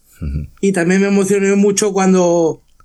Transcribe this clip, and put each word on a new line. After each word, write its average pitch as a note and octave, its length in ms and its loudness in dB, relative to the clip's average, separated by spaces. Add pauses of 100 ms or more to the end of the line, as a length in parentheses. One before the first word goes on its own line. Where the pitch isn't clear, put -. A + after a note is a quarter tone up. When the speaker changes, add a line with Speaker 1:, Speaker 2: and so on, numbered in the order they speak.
(200)
Speaker 1:
Ujú. D2 260 -8 (140)
Speaker 2:
Y G3 120 0
también F#3 280 0
me G3 80 0
emocioné G3 480 0
mucho G3+ 360 0
cuando, F3+ 720 0 (220)